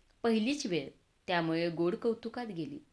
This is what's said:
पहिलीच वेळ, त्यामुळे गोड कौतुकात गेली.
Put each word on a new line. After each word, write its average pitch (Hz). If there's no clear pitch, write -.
पहिलीच 233
वेळ, 156
त्यामुळे 170
गोड 170
कौतुकात 233
गेली. 160